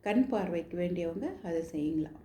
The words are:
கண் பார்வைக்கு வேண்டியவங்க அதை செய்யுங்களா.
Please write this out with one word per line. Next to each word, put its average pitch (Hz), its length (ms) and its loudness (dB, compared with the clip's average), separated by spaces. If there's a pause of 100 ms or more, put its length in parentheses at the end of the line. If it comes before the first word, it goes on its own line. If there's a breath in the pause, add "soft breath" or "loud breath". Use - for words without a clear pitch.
கண் 226 260 6
பார்வைக்கு 175 500 0
வேண்டியவங்க 175 460 0 (180)
அதை 165 160 0 (100)
செய்யுங்களா. 156 400 0 (120)